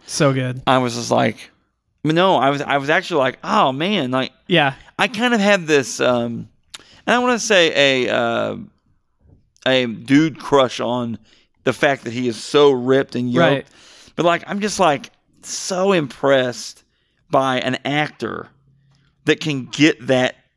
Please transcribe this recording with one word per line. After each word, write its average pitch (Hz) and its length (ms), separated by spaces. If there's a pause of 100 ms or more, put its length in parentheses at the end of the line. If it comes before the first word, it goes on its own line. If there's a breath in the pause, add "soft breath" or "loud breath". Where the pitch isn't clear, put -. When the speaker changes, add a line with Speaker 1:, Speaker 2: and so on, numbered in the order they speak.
Speaker 1:
So 143 260
good. 127 360
Speaker 2:
I 131 100
was 120 180
just 117 160
like, 120 400 (540)
no, 165 320
I 131 120
was, 143 120
I 139 160
was 139 120
actually 170 300
like, 131 240
"Oh 175 300
man," 156 380
like, 131 200 (160)
Speaker 1:
Yeah. 147 280 (220 loud breath)
Speaker 2:
I 202 120
kind 240 240
of 214 80
have 196 260
this, 143 320
um, 120 480 (580 loud breath)
I - 60
don't 247 120
wanna 247 160
say 143 680
a, 113 100
uh, 113 400 (1120)
a 127 200
dude 135 540
crush 131 400
on 117 400 (460 soft breath)
the 127 80
fact 139 320
that 117 80
he 123 160
is 107 120
so 147 300
ripped 131 460
and 123 120
yoked, 131 220
Speaker 1:
Right. 135 140 (500 loud breath)
Speaker 2:
but, 160 100
like, 170 220
I'm 196 140
just, 202 180
like, 160 320 (300)
so 190 500
impressed 135 920 (460)
by 135 300
an 127 240
actor 127 640 (800)
that 147 160
can 139 240
get 135 420
that 127 300 (200)